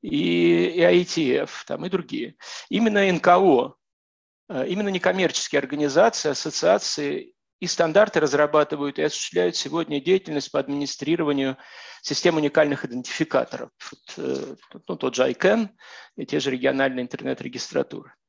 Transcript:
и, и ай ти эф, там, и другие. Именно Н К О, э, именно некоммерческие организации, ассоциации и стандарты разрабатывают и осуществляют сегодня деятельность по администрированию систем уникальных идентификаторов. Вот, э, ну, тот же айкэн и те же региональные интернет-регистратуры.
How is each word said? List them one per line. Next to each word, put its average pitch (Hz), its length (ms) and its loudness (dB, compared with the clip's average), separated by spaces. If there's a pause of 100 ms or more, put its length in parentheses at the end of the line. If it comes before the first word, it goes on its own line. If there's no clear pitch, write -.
и, 170 640 2
и 170 160 -2
ай 180 240 6
ти 139 320 0
эф, - 300 -6
там, - 180 -8
и 185 40 -8
другие. 170 460 -6 (340)
Именно 208 400 2
Н 175 100 2
К 180 180 6
О, 143 380 4 (720)
э, 135 200 -4
именно 202 200 -2
некоммерческие 185 720 0
организации, 147 720 2
ассоциации - 1040 -2 (240)
и 180 80 -6
стандарты 175 520 2
разрабатывают 147 800 0
и 156 40 0
осуществляют 175 520 -2
сегодня 151 440 -4
деятельность 156 520 -2
по 139 80 0
администрированию 143 1000 -2 (460)
систем 165 340 2
уникальных 147 480 2
идентификаторов. 127 880 -4 (200)
Вот, - 260 -20
э, 67 380 -6 (320)
ну, 170 80 -6
тот 131 200 -6
же 127 80 2
айкэн 202 480 0 (460)
и - 100 -8
те 151 120 -2
же 135 120 -2
региональные 131 500 -2
интернет-регистратуры. - 1120 -8 (160)